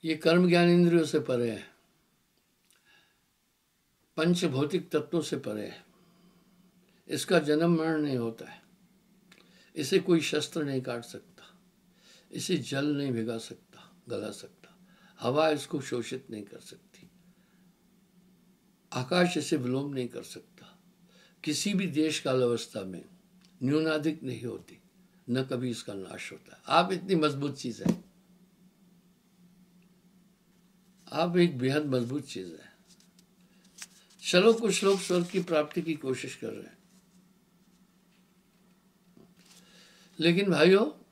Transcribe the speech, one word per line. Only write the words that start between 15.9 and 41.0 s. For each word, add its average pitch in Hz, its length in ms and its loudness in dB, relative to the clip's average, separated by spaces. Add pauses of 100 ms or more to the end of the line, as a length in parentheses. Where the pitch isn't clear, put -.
नहीं 107 120 -10
कर - 160 -20
सकती, - 500 -20 (1800)
आकाश 175 440 0
इसे 151 200 -2
विलोम 131 360 -4
नहीं 127 140 -6
कर 117 160 -12
सकता, - 560 -20 (640)
किसी 160 300 -2
भी 180 140 0
देश 151 320 0
काल 131 220 0
अवस्था 117 420 -2
में 92 220 -12 (580)
न्यूनाधिक 151 600 -2
नहीं 127 200 -8
होती, - 380 -14 (480)
न 127 140 -2
कभी 127 260 -6
इसका 110 240 -10
नाश - 380 -12
होता - 240 -20
है। - 120 -20
आप 175 240 2
इतनी 185 240 -2
मजबूत 143 420 0
चीज 117 240 -10
है, - 220 0 (3000)
आप 170 260 0
एक 170 200 4
बेहद 135 280 0
मजबूत 127 400 -2
चीज 87 360 -12
है। - 160 -20 (1500)
चलो, 208 300 6
कुछ 220 300 0
लोग 196 160 4
स्वर्ग 180 280 0
की 180 160 -2
प्राप्ति 156 380 -2
की 160 120 -4
कोशिश 131 420 -6
कर - 140 -8
रहे 104 140 -12
हैं, - 140 -20 (3500)
लेकिन 175 320 4
भाइयों 185 600 6